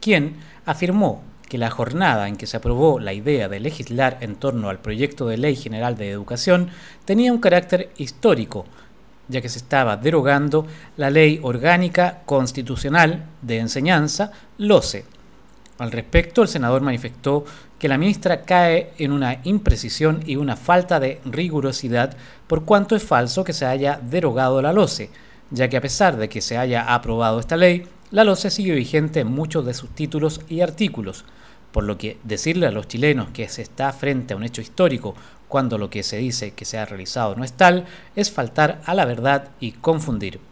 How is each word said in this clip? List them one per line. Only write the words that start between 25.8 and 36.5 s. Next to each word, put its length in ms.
pesar 360
de 120
que 120
se 160
haya 380
aprobado 460
esta 160
ley, 320
la 100
loce 280
sigue 240
vigente 460
en 120
muchos 340
de 80
sus 160
títulos 580
y 120
artículos, 640
por 100
lo 160
que 240
decirle 460
a 20
los 160
chilenos 440
que 180
se 140
está 300
frente 420
a 20
un 80
hecho 160
histórico 560
cuando 280
lo 140
que 140
se 140
dice 340